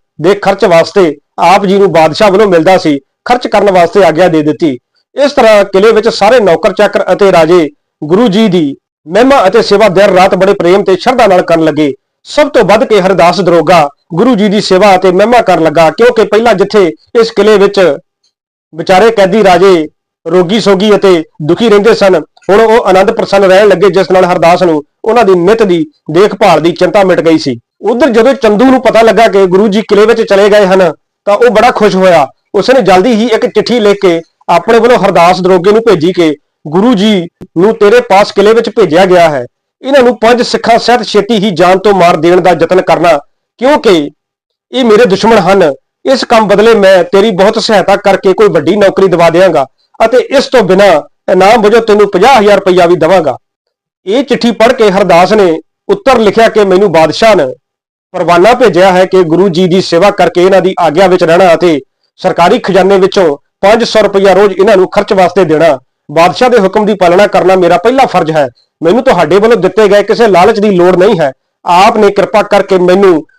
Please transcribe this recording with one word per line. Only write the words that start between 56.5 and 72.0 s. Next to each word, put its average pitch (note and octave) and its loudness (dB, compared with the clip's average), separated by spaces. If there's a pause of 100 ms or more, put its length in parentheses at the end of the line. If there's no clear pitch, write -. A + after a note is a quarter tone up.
"ਮੈਨੂੰ F#3+ 0
ਬਾਦਸ਼ਾਹ D#3+ 2
ਨੇ D3+ -2 (640)
ਪਰਵਾਨਾ F3+ 0
ਭੇਜਿਆ G3 2
ਹੈ F#3 2
ਕਿ F#3 0
ਗੁਰੂ E3+ 0
ਜੀ F3 -2
ਦੀ F3+ 0
ਸੇਵਾ F3 0
ਕਰਕੇ F3 -2
ਇਹਨਾਂ F#3+ 2
ਦੀ F3 -4
ਆਗਿਆ E3+ 0
ਵਿੱਚ F3+ 0
ਰਹਿਣਾ F3 2
ਅਤੇ D#3+ -2 (360)
ਸਰਕਾਰੀ F3+ -2
ਖਜ਼ਾਨੇ F#3+ 0
ਵਿੱਚੋਂ F#3 0 (240)
ਪੰਜ A3+ 0
ਸੌ A3 -2
ਰੁਪਈਆ G3 0
ਰੋਜ਼ G3 2
ਇਹਨਾਂ F#3+ 0
ਨੂੰ F3+ 0
ਖਰਚ G3+ -4
ਵਾਸਤੇ F#3 0
ਦੇਣਾ।" D3+ 0 (320)
ਬਾਦਸ਼ਾਹ F3 0
ਦੇ A#3 2
ਹੁਕਮ G3+ -2
ਦੀ G#3+ -2
ਪਾਲਣਾ F#3 0
ਕਰਨਾ F3+ 0
ਮੇਰਾ F3 0
ਪਹਿਲਾ B3+ 0
ਫਰਜ਼ E3 -4
ਹੈ। D3 -2 (340)
ਮੈਨੂੰ G3 0
ਤੁਹਾਡੇ F3 0
ਵੱਲੋਂ A3+ 0
ਦਿੱਤੇ F#3+ 0
ਗਏ G3+ 2
ਕਿਸੇ A3+ -2
ਲਾਲਚ G3+ 2
ਦੀ G#3 0
ਲੋੜ F#3 2
ਨਹੀਂ F#3 2
ਹੈ। C#3+ -2 (340)
ਆਪ F#3+ 2
ਨੇ G3+ 0